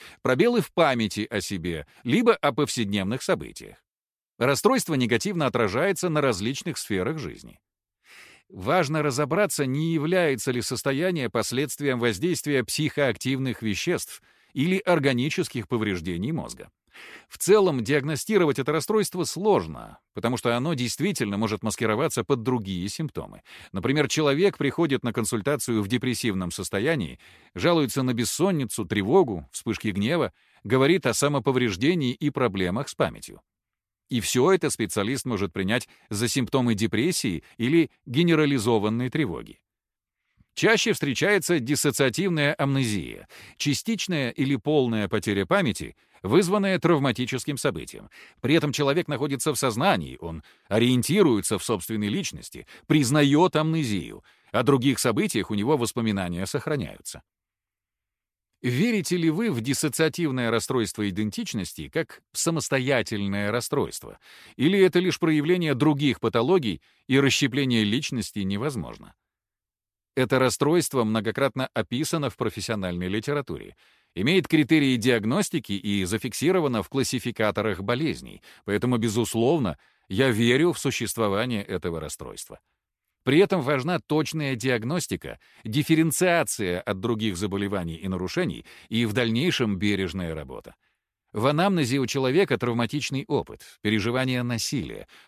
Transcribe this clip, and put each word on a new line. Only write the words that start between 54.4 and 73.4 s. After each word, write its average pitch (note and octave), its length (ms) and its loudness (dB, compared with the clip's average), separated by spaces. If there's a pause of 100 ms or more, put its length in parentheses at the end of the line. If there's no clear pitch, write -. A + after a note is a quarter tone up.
о A#2+ 120 2
других C3 340 4
событиях A#2+ 540 0
у - 20 -2
него A#2 240 0
воспоминания G2 680 -2
сохраняются. - 760 -8 (1400)
Верите F3+ 520 0
ли E3 140 2
вы G3+ 220 0
в A#2 100 -2
диссоциативное C3+ 880 0
расстройство A2+ 580 0
идентичности G2+ 800 -6
как - 440 -6
в - 80 -8
самостоятельное A#2 1120 0
расстройство? G#2+ 640 -4 (380)
Или F3+ 240 4
это F3+ 180 6
лишь F3+ 220 2
проявление D#3 560 2
других C#3+ 440 2
патологий, A#2+ 640 2 (240)
и C3 140 4
расщепление C3 640 2
личности A2 560 -2
невозможно? G2 760 -6 (1040)
Это B2+ 220 2
расстройство C3+ 640 2
многократно A2+ 720 -2
описано C3+ 560 -2
в - 60 -20
профессиональной F#2+ 720 -4
литературе, G#2 680 -6 (400)